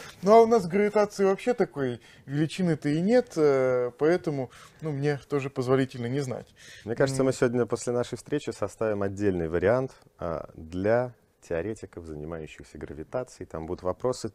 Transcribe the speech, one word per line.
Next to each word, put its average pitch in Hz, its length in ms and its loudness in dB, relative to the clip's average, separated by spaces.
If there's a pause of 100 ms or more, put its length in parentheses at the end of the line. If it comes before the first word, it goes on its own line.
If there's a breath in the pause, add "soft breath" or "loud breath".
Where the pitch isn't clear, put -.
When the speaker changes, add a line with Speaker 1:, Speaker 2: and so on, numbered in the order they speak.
(220 loud breath)
Speaker 1:
ну 196 120 6
а 233 80 12
у 226 40 8
нас 226 220 4
гравитации 202 580 2
вообще 196 300 2
такой 135 440 -2 (280 loud breath)
величины-то 151 640 0
и 156 120 0
нет, 240 360 2
э, 131 600 4
поэтому, 151 540 0 (300 loud breath)
ну, 156 100 -6
мне 143 280 -2 (100)
тоже 139 200 -2
позволительно 131 560 0
не 131 140 -4
знать. 127 340 -8 (320 loud breath)
Speaker 2:
Мне 113 100 -4
кажется, 135 280 2
Speaker 1:
М. 131 40 2
Speaker 2:
мы 131 60 2
сегодня 123 320 0
после 120 280 -4
нашей 120 240 -4
встречи - 340 -6
составим 107 500 -4
отдельный 98 460 0
вариант, 101 460 2 (260)
а, 82 340 -8
для 101 600 -2 (280)
теоретиков, 90 640 -8
занимающихся 78 720 -12
гравитацией. 78 720 -10
Там 80 180 -10
будут 85 160 -8
вопросы 107 540 -4